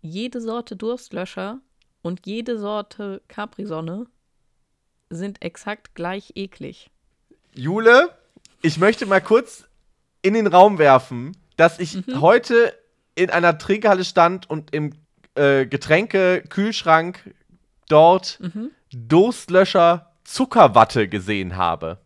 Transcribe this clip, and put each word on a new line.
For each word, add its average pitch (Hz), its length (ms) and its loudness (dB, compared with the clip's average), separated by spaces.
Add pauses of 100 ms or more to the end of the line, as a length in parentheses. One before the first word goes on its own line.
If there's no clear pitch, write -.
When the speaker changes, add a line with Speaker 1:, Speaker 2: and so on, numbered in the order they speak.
Speaker 1:
Jede 220 380 -12
Sorte 226 360 -10
Durstlöscher 214 840 -10 (420)
und 180 240 -10
jede 226 320 -8
Sorte 208 720 -10
Capri-Sonne 196 760 -12 (1000)
sind 190 340 -14
exakt - 520 -14
gleich 185 400 -12
eklig. - 560 -16 (640)
Speaker 2:
Jule, 226 560 4 (500)
ich 156 180 -2
möchte 208 280 0
mal 190 140 2
kurz - 480 -2 (540)
in 196 120 0
den 220 140 0
Raum 190 300 6
werfen, 135 580 2 (200)
dass 165 220 2
ich 180 280 -10
Speaker 1:
Mhm. 254 140 -6
Speaker 2:
heute 233 540 2 (400)
in 180 160 -2
einer 160 280 0
Trinkhalle 202 460 0
stand 180 460 0
und 156 240 -10
im, 151 180 -6 (440)
äh, 139 300 2
Getränkekühlschrank 180 1700 -2 (560)
dort 165 520 4
Speaker 1:
Mhm. 214 300 -12 (220)
Speaker 2:
Durstlöscher 175 1200 0 (120)
Zuckerwatte 123 840 2
gesehen 95 480 -6
habe. 82 500 -6